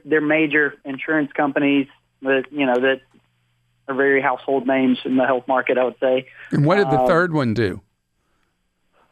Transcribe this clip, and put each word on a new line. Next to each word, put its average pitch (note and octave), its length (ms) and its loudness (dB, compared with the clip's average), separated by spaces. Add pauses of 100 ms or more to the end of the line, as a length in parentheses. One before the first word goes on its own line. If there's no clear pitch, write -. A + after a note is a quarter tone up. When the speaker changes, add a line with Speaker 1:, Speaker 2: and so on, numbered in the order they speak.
Speaker 1:
they're D3+ 160 0
major D3+ 640 0
insurance C#3+ 500 -4
companies C#3 540 0 (340)
that, C3+ 300 0
you C#3+ 140 -4
know, B2 100 2
that C3 260 0 (840)
are C3+ 80 -6
very C#3 260 2
household C3+ 460 -2
names C3 380 2
in C3 120 -2
the B2+ 80 2
health B2 220 -2
market, B2+ 300 0
I B2+ 60 2
would A#2 160 -4
say. C3 280 0 (240)
Speaker 2:
And D3+ 140 2
what F3 120 2
did G3 120 2
the C3 120 2
Speaker 1:
Um, B2+ 60 2
Speaker 2:
third F3 260 2
one B2+ 200 0
do? G#2 280 -2 (1300)